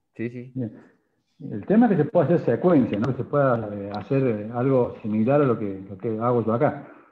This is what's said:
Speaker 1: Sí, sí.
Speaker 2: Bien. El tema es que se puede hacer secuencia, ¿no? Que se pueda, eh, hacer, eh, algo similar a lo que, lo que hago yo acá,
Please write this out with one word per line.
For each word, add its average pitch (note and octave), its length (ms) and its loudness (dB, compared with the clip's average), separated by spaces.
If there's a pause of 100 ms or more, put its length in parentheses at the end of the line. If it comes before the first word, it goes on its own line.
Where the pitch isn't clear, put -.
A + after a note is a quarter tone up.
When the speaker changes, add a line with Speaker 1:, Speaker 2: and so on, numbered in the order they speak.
(160)
Speaker 1:
Sí, A2+ 120 -6
sí. B2 280 -16
Speaker 2:
Bien. A#2 160 -6 (800)
El G#2 140 -10
tema A3+ 200 6
es G#3+ 60 4
que D3+ 100 2
se C#3 80 -2
puede E3 160 4
hacer E3+ 140 4 (160)
secuencia, B2+ 420 2
¿no? A2+ 140 -2
Que B2 100 -6
se - 20 -6
pueda, B2 480 0
eh, G2+ 220 -8
hacer, C3+ 320 0
eh, A2 260 -4
algo B2 500 0
similar A2 380 2
a D3 40 4
lo A#2+ 120 2
que, F#2+ 320 -8
lo G2+ 80 -14
que A2 220 -6
hago A#2+ 260 0
yo A2 80 0
acá, B2 360 -2 (240)